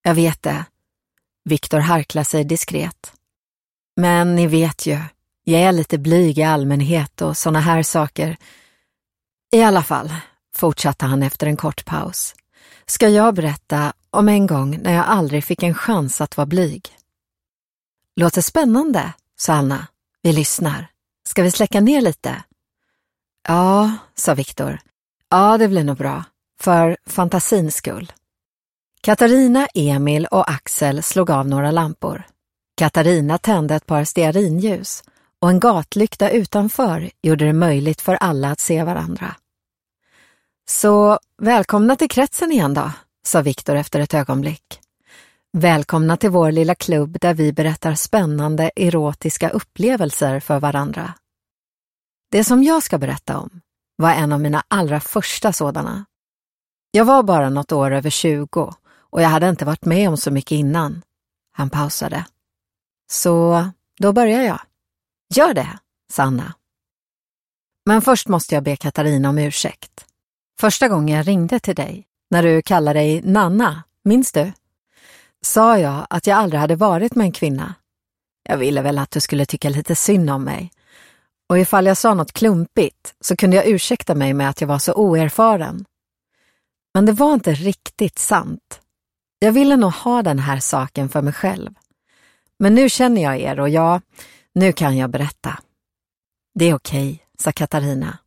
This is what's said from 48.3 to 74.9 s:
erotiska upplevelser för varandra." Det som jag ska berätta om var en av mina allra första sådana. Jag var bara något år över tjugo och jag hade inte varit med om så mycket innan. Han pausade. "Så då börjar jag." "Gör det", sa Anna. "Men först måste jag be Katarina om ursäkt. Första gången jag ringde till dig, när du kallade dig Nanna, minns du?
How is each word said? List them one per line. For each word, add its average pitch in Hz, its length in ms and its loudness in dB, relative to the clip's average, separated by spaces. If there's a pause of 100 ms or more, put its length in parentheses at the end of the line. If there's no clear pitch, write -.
erotiska 160 760 -2
upplevelser 180 880 -2
för 143 200 -2
varandra." 147 540 -4 (1160)
Det 214 140 2
som 254 180 4
jag 311 200 4
ska - 160 -4
berätta 139 400 -6
om - 220 -14 (360)
var 165 140 2
en 151 220 0
av 147 80 0
mina 151 280 -2
allra 151 320 -2
första - 520 -4
sådana. 151 520 -6 (840)
Jag 220 140 4
var 262 180 6
bara 156 280 2
något 143 220 -4
år 139 180 0
över 139 200 -2
tjugo 147 640 -4 (360)
och 170 120 0
jag 160 60 4
hade 160 200 2
inte 170 160 -2
varit 151 200 -6
med 180 240 2
om 156 80 0
så 139 140 -4
mycket 139 220 -4
innan. 151 500 -2 (500)
Han 139 180 -4
pausade. 147 540 -6 (840)
"Så 170 540 2 (340)
då 202 140 2
börjar 233 300 2
jag." 214 180 -2 (720)
"Gör 294 200 4
det", 143 240 -6 (340)
sa 139 100 -2
Anna. 135 320 -2 (1300)
"Men 214 160 4
först 254 260 2
måste 170 260 0
jag 143 100 0
be 143 120 -2
Katarina 143 520 0
om 147 100 0
ursäkt. - 680 -6 (540)
Första 226 280 2
gången 151 280 0
jag 156 120 0
ringde 190 320 0
till 185 140 -4
dig, - 320 -10 (240)
när 170 120 2
du 160 200 4
kallade 151 360 2
dig 151 240 0
Nanna, 190 600 0 (220)
minns 240 280 2
du? 151 200 -2 (880)